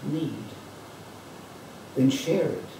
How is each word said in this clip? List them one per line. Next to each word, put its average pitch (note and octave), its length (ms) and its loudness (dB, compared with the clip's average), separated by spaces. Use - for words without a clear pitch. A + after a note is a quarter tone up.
need, C#3+ 360 0
then C3+ 140 10
share - 380 4
it. - 220 -2